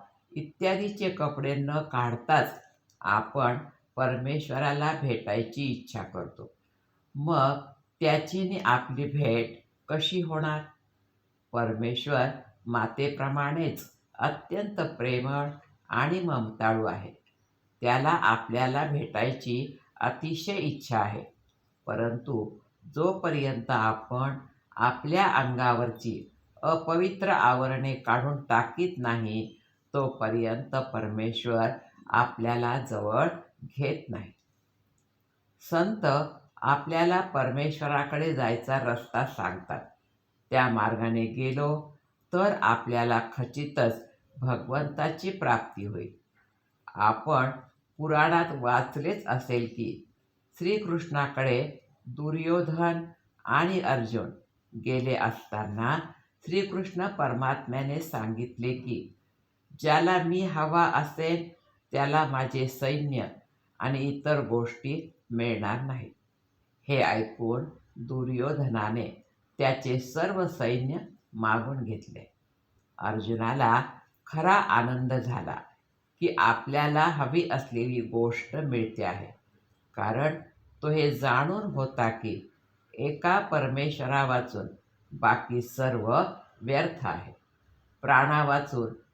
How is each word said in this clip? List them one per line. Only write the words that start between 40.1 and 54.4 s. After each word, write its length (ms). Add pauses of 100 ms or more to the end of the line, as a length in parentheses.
त्या 180
मार्गाने 560
गेलो 720 (340)
तर 300
आपल्याला 580 (120)
खचितच 840 (220)
भगवंताची 920
प्राप्ती 540
होईल. 280 (760)
आपण 640 (460)
पुराणात 480 (160)
वाचलेच 640
असेल 400
की 420 (500)
श्रीकृष्णाकडे 1200 (280)
दुर्योधन 1000 (400)
आणि 360
अर्जुन 500 (540)